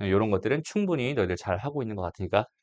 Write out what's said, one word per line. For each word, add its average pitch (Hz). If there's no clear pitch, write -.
음, 101
요런 104
것들은 113
충분히 156
너희들 90
잘 90
하고 143
있는 107
것 95
같으니까 95